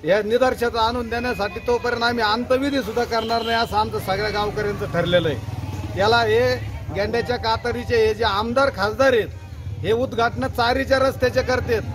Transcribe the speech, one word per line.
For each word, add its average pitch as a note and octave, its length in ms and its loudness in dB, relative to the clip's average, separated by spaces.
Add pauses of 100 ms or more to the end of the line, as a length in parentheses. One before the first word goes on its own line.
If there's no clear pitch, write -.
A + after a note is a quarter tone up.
ह्या G3 200 4
निदर्शनात A#3+ 520 2
आणून A#3 340 0
देण्यासाठी A3+ 580 -4
तोपर्यंत A#3+ 360 0
आम्ही A#3+ 200 2
अंतविधी B3+ 580 0
सुद्धा A3 220 -2
करणार A3+ 380 0
नाही, A3+ 160 0
असं A3+ 180 0
आमचं A3 240 0
सगळ्या G3 300 -2
गावकऱ्यांचं G#3 560 -2
ठरलेलं E3+ 440 2
आहे. C3 80 -2 (640)
याला G#3+ 180 4
हे A#3 380 2 (400)
गेंड्याच्या A3+ 420 -2
कातरीचे A3+ 720 0
हे A3 60 2
जे G#3+ 100 -2
आमदार A#3 520 2
खासदार G#3+ 380 2
आहेत, G3+ 140 2 (520)
हे F#3+ 120 -2
उद्घाटन A#3 560 0
चारीच्या C4 520 2
रस्त्याचे B3+ 420 2
करतात. A#3 400 0 (140)